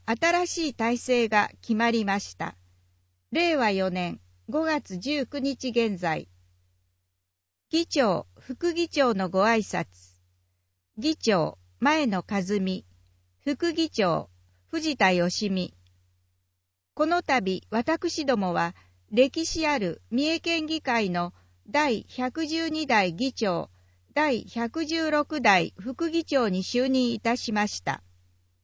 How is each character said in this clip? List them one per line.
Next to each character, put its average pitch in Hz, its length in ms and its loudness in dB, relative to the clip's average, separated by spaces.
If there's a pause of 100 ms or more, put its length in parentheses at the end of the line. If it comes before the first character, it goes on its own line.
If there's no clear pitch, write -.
新 339 400 0
し - 120 -6 (120)
い 240 40 -8
体 233 240 -2
制 240 300 0
が 214 220 2 (120)
決 233 120 -2
ま 233 160 2
り 226 160 0
ま 196 140 0
し - 160 -12
た。 - 200 -8 (760)
令 330 240 2
和 233 160 2
四 190 200 0
年 180 280 -4 (300)
五 302 140 0
月 294 340 -4
十 262 300 -2
九 285 120 -8
日 262 300 -4
現 226 300 0
在。 160 280 -2 (1400)
議 330 180 0
長、 220 400 0 (100)
副 339 360 -4
議 339 160 -2
長 262 240 2
の 190 160 -2
ご 190 160 2
挨 226 140 4
拶。 175 260 -4 (1120)
議 302 180 -2
長、 170 420 0 (220)
前 294 260 2
野 190 240 0
和 202 120 0 (180)
美。 185 260 -4 (600)
副 294 260 0
議 320 180 0
長、 170 400 0 (380)
藤 311 300 -4
田 185 160 4
義 180 360 0
美。 185 240 -4 (1200)
こ 302 100 2
の 349 160 2
度、 190 480 0
私 311 560 -2
ど 262 100 4
も 185 180 0
は、 170 220 0 (340)
歴 269 360 4
史 320 200 -2
あ 294 140 2
る 175 220 -4 (100)
三 262 140 0
重 320 160 0
県 330 240 -2
議 311 160 -4
会 226 280 0
の 175 240 -2 (360)
第 277 400 0
百 254 360 -4
十 320 220 -2
二 311 200 -4
代 202 260 2
議 247 180 -2
長、 175 380 -2 (440)
第 285 360 0
百 233 360 -4
十 320 240 -2
六 302 300 0
代 190 380 4
副 262 340 -4
議 330 140 0
長 247 240 2
に 185 140 0
就 247 240 0
任 254 260 2
い 214 80 -6
た 240 160 0
し - 160 -6
ま 208 140 0
し - 120 -8
た。 - 240 -6 (600)